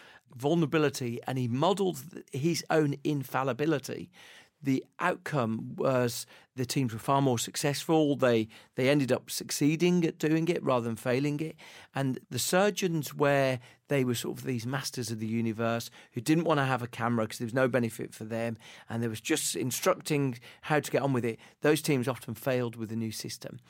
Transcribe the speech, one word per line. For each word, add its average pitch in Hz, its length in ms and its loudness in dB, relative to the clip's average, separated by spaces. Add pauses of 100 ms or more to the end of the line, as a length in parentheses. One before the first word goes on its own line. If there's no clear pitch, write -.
(460)
vulnerability 143 800 2
and 131 120 -2
he 127 100 0
modelled 170 500 2 (140)
th-, - 200 -14
his 156 380 0
own 151 340 2
infallibility, 139 1040 -2 (540)
the 135 200 2 (160)
outcome 127 760 -2
was 123 480 0 (300)
the 127 100 -4
teams 123 280 -2
were 113 60 -8
far 139 220 2
more 127 180 4
successful. 147 760 0
They, 120 320 4 (300)
they 131 120 2
ended 139 220 4
up - 180 0
succeeding 165 760 2
at 160 140 -2
doing 160 300 2
it 170 140 -2
rather 127 220 2
than 117 120 -4
failing 143 440 0
it. 160 160 -8 (380)
And 135 260 -2 (100)
the 131 80 -6
surgeons, 185 760 2
where 139 460 4 (300)
they 139 160 2
were 123 100 0
sort - 240 -4
of 123 60 -12
these 123 220 -2
masters 131 440 -6
of 113 80 -4
the 110 80 -6
universe 113 640 -2 (220)
who 123 80 -6
didn't 156 240 4
want 156 160 4
to 135 40 2
have 131 180 0
a 123 40 -4
camera 113 400 0
'cause - 120 -12
there 123 80 -4
was 110 80 -8
no 131 140 4
benefit 120 460 -2
for 117 100 -12
them, 113 320 -4 (320)
and 117 140 -2
there 117 80 -2
was 110 100 -8
just - 360 -2
instructing 131 840 0 (240)
how 151 160 2
to - 120 -2
get 127 120 2
on 139 100 2
with 120 120 2
it, 113 160 -4 (220)
those 147 200 4
teams 131 240 0
often 120 280 -6
failed 123 420 -2
with 113 140 -8
the 113 60 -6
new 113 160 -4
system - 460 -12 (120)